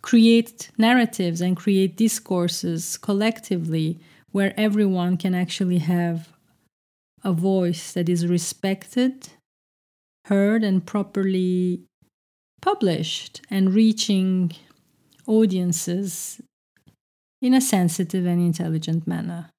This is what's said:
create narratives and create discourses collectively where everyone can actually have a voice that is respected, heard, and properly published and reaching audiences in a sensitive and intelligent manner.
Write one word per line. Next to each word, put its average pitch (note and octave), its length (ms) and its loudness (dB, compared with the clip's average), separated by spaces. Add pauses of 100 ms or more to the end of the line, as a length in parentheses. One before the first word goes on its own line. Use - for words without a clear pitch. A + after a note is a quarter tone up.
create A#3 760 4
narratives A3 640 2
and F3+ 160 0
create F#3+ 400 0
discourses F3 1000 -2
collectively F3 1000 -2 (320)
where G3 260 0
everyone G3 600 0
can F3+ 160 -2
actually F3+ 460 0
have E3+ 500 -2 (960)
a F#3+ 100 0
voice F3 600 0
that F3 140 -2
is F3 200 0
respected, F#3+ 1040 -2 (960)
heard, G#3 380 2
and F#3+ 220 0
properly F#3 1000 -2 (800)
published F#3+ 880 -4
and F#3+ 240 2
reaching F#3+ 760 2 (760)
audiences F#3 1160 -2 (1000)
in B3+ 120 2
a C4 80 6
sensitive F3+ 640 0
and F3 160 0
intelligent E3 680 -2
manner. E3+ 520 -8